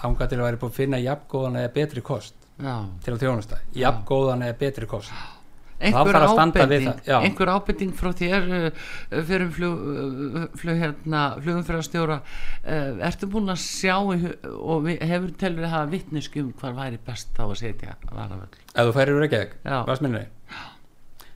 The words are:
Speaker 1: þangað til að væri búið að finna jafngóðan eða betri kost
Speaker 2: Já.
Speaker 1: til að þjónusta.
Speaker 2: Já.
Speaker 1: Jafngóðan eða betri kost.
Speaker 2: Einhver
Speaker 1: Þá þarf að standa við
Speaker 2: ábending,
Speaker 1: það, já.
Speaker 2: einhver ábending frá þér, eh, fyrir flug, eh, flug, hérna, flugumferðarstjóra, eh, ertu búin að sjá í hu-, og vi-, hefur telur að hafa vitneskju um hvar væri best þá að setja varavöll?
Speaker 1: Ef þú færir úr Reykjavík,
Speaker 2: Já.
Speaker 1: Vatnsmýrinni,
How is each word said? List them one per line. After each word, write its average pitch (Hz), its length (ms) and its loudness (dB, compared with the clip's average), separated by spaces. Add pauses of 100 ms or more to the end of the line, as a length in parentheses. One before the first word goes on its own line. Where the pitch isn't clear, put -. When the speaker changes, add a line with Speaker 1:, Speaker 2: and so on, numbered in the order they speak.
Speaker 1:
þangað 123 260 2
til 127 100 0
að 120 60 0
væri 120 160 0
búið 120 100 -4
að - 60 -10
finna 135 240 2
jafngóðan 131 560 -2
eða 123 160 -2
betri 147 300 -2
kost - 320 -6 (260)
Speaker 2:
Já. 135 160 -4 (260)
Speaker 1:
til 123 120 -2
að 117 80 -4
þjónusta. 123 360 0 (140)
Speaker 2:
Já. 127 140 2
Speaker 1:
Jafngóðan 127 580 2
eða 117 140 -4
betri 123 280 -2
kost. - 240 -8 (640)
Speaker 2:
Einhver 180 340 6
Speaker 1:
Þá 202 80 8
þarf 156 80 10
að 202 80 10
standa 165 280 6
við 135 60 10
Speaker 2:
ábending, 135 220 4
Speaker 1:
það, - 160 -2
já. 135 160 4
Speaker 2:
einhver 185 320 2
ábending 196 400 0
frá 180 200 -2
þér, 180 320 2 (680)
eh, 156 120 0
fyrir 180 280 0
flug, 170 280 -2 (560)
eh, 165 100 -4 (100)
flug, 165 240 -2
hérna, 151 440 0 (180)
flugumferðarstjóra, 165 720 -2 (480)
eh, 139 280 -2 (120)
ertu 175 240 -2
búin 202 240 0
að 175 80 -2
sjá - 400 0
í 196 220 2
hu-, 64 320 -6
og 151 300 -2
vi-, 170 140 0
hefur 175 380 -2
telur 165 300 -2
að 165 80 -2
hafa 151 180 -2
vitneskju 151 520 -4
um 120 100 -6
hvar 127 180 -8
væri 123 320 -6
best - 300 -10
þá 117 100 6
að 101 140 2
setja 113 380 -6 (140)
varavöll? 98 380 -8 (260)
Speaker 1:
Ef 120 120 4
þú 113 80 4
færir 139 180 4
úr 143 80 4
Reykjavík, 127 320 0 (140)
Speaker 2:
Já. 131 180 -2
Speaker 1:
Vatnsmýrinni, 120 420 -2 (1080)